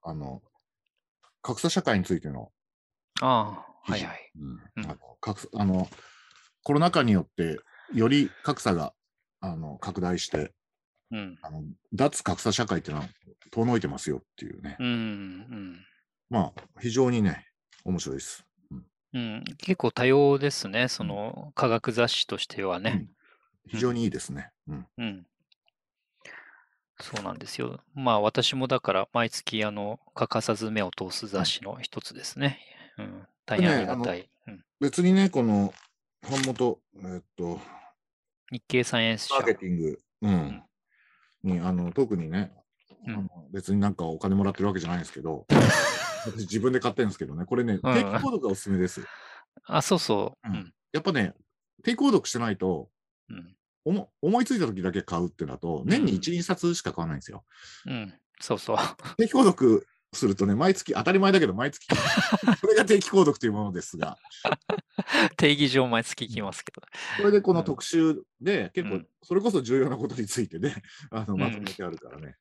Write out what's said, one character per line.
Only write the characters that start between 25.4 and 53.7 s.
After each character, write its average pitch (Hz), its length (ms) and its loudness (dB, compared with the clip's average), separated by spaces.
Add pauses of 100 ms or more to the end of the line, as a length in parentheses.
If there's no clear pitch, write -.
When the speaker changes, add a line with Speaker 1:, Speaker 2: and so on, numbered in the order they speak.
Speaker 2:
そ - 200 -10
う 101 40 -12
な 95 80 -6
ん 107 60 -10
で 107 80 -14
す - 140 -12
よ。 123 200 -6 (140)
ま 131 180 0
あ、 104 80 4
私 110 340 2
も 131 140 -2
だ 127 120 2
か - 120 0
ら 98 200 2
毎 117 160 0
月、 - 360 -6
あ 107 60 -2
の、 104 280 -8 (160)
欠 - 160 -2
か 113 100 0
さ 113 140 0
ず 110 160 -4
目 107 120 0
を 92 140 -4
通 92 140 -8
す - 160 -8
雑 98 180 -2
誌 - 200 -4
の 104 160 -10
一 - 200 -10
つ - 140 -16
で - 100 -14
す - 140 -12
ね。 139 220 -2 (360)
Speaker 1:
う 107 60 -14
ん。 - 20 -12
Speaker 2:
う 101 40 -14
ん。 95 180 -18 (180)
大 - 160 0
変 180 100 6
あ 135 100 2
り 98 60 -2
が - 100 -4
た 120 180 -2
い。 - 40 -8
Speaker 1:
で - 40 -12
ね、 - 60 -20 (180)
あ - 40 -18
の、 101 60 -16
Speaker 2:
う - 20 -20
ん。 - 60 -20 (160)
Speaker 1:
別 143 220 0
に 185 100 6
ね、 190 160 6
こ 139 140 0
の、 104 320 2 (560)
版 135 120 -2
元、 123 380 0 (160)
え 92 240 -12
っ - 20 -20 (140)
と、 87 240 -6 (880)
Speaker 2:
日 123 180 -12
経 123 160 2
サ 120 160 0
イ 113 60 2
エ 113 60 2
ン 107 60 -2
ス - 80 -8
社。 - 80 -4
Speaker 1:
マ 135 60 4
ー - 60 -2
ケ 110 80 4
テ 95 120 -6
ィ 90 60 0
ン 87 60 0
グ、 80 200 -2 (240)
う 104 80 2
ん。 - 0 -
Speaker 2:
う 95 40 4
ん。 76 280 -2 (800)
Speaker 1:
に、 90 180 0
あ 90 120 -2
の、 87 200 -2
特 110 240 0
に 82 140 -6
ね、 95 220 -4 (540)
Speaker 2:
う 117 40 -8
ん。 110 40 -6
Speaker 1:
あ - 80 -6
の、 92 60 -8 (240)
別 98 220 -2
に 101 60 4
な 101 100 4
ん 92 40 -6
か 85 100 -6
お 80 140 -4
金 95 160 0
も 98 100 4
ら 98 60 2
っ 90 40 -8
て - 60 -8
る 98 80 2
わ 95 60 0
け 92 60 -2
じ 80 60 -6
ゃ - 20 -6
な 87 60 -2
い 87 40 -2
ん - 20 -4
で 76 60 -10
す - 60 -16
け - 80 -12
ど、 80 280 -8
Speaker 2:
<laughs> 659 760 4
Speaker 1:
私 110 180 -8
自 98 180 -2
分 127 120 2
で 127 60 2
買 120 140 0
っ - 20 -10
て 131 80 0
る 110 40 4
ん - 20 0
で 92 40 -4
す - 60 -14
け 78 80 -6
ど 69 80 -12
ね、 85 100 -6
こ 123 120 -2
れ 120 80 2
ね、 113 100 0
Speaker 2:
う - 40 -2
ん。 - 20 -4
Speaker 1:
定 120 200 2
期 101 60 -2
購 104 120 -2
読 233 220 -2
が 123 80 -2
お 98 60 0
す - 80 -10
す 101 80 -6
め 95 80 2
で 90 80 2
す。 - 180 -6 (600)
Speaker 2:
あ、 - 180 0
そ 190 140 2
う - 20 0
そ 104 460 0
う。 117 40 -10
Speaker 1:
う 101 40 -4
ん。 - 20 -2
Speaker 2:
う 85 40 -4
ん。 90 140 -12 (200)
Speaker 1:
や 156 80 -2
っ - 20 -16
ぱ 240 100 -2
ね、 113 220 0 (480)
定 233 140 0
期 - 20 -12
購 285 140 4
読 170 140 4
し - 60 -6
て 120 60 -4
な 117 120 -2
い 98 60 -2
と、 90 340 -2 (380)
Speaker 2:
う 110 60 -14
ん。 87 220 -20 (280)